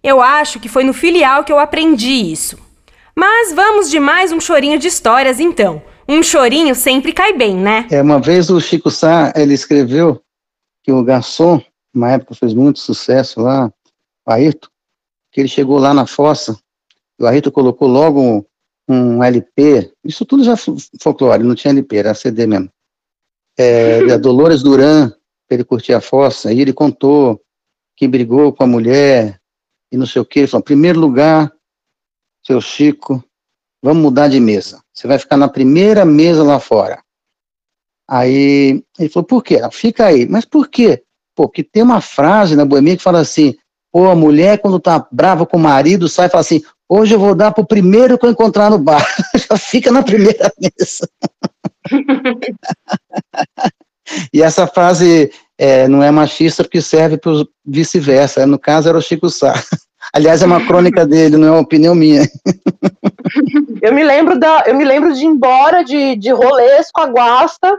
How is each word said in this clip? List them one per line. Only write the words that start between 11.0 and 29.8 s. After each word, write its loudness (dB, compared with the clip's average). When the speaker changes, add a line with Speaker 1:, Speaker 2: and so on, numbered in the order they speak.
Speaker 2:
garçom, 0
uma -2
época -6
fez -4
muito 0
sucesso -4
lá, -2
o -8
Ayrton, -2
que -6
ele -2
chegou -2
lá 0
na 0
fossa, -4
o -2
Ayrton -2
colocou 0
logo 2
um, -2
um 0
L 0
P, 2
isso -10
tudo 0
já 0
fo-, -10
folclore, 0
não 0
tinha -2
L 0
P, -8
era -2
C -6
D -4
mesmo. -4
É, 2
Speaker 3:
<laughs> 0
Speaker 2:
da 2
Dolores 2
Duran, 2
ele -4
curtia -4
a -2
fossa, -2
e 0
ele 0
contou 0
que -2
brigou 0
com -8
a 0
mulher, 0